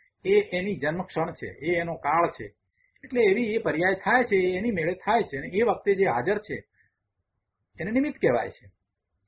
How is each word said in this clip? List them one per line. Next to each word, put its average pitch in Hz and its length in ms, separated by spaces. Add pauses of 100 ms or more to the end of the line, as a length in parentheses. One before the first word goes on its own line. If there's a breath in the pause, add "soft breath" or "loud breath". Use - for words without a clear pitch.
(240)
એ 196 340
એની 190 180
જન્મક્ષણ 160 560
છે, - 140
એ 160 280
એનો 170 200
કાળ 160 360
છે. - 240 (500)
એટલે 247 180
એવી 214 320
એ 226 40
પર્યાય 175 360
થાય 220 280
છે, 208 140
એ 180 200
એની 220 140
મેળે 175 240
થાય 208 280
છે - 160
અને 160 100
એ 185 140
વખતે 220 320
જે 190 100
હાજર 143 340
છે 139 260 (1160)
એને 180 100
નિમિત્ત 269 300
કહેવાય 117 300
છે. - 160 (600)